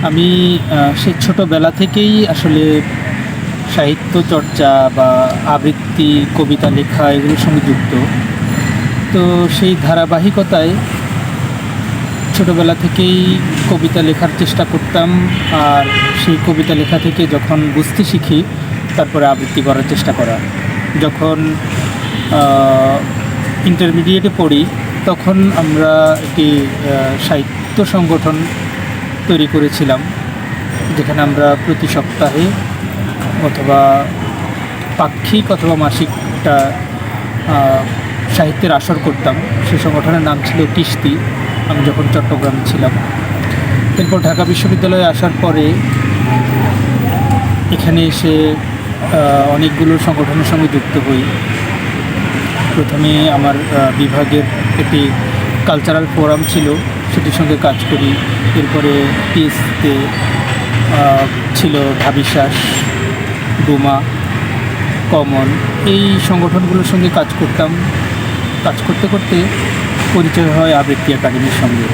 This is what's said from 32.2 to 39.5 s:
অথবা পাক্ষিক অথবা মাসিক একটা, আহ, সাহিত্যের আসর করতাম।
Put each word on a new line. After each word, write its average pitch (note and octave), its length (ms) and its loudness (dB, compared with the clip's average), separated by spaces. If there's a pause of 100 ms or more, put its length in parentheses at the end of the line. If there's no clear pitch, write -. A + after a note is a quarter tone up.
অথবা C#3 600 4 (920)
পাক্ষিক G3 540 0
অথবা E3 240 0
মাসিক D3+ 340 0
একটা, C#3 640 0 (760)
আহ, - 360 2 (540)
সাহিত্যের D#3+ 340 0
আসর E3+ 320 0
করতাম। C3+ 320 -2 (340)